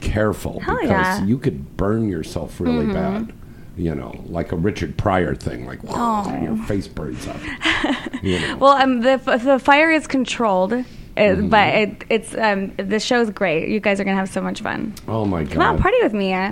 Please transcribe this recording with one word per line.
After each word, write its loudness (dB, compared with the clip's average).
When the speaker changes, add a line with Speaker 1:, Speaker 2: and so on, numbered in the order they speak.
Speaker 1:
careful 0
Speaker 2:
Hell -2
Speaker 1:
because -2
Speaker 2:
yeah. -2
Speaker 1:
you 2
could -4
burn 0
yourself -6
really 0
Speaker 2:
Mm-hmm. 0
Speaker 1:
bad. -2
You 0
know, -8
like -4
a -2
Richard -2
Pryor 2
thing, -6
like, -12
Speaker 2:
Oh. -2
Speaker 1:
your -2
face -2
burns -8
up. -10
Speaker 2:
<laughs> -2
Speaker 1:
You 2
know. -4
Speaker 2:
Well, 6
um, 4
the, 4
f-, 2
the 4
fire 6
is 2
controlled, 0
uh, -2
Speaker 1:
Mm-hmm. 4
Speaker 2:
but 4
it, 0
it's, -2
um, 0
the -2
show's 2
great. 0
You 0
guys 2
are -2
gonna 0
have 0
so -4
much -4
fun. -4
Speaker 1:
Oh 0
my 0
Speaker 2:
Come -2
on, 4
Speaker 1:
God. 2
Speaker 2:
party 4
with 2
me. 0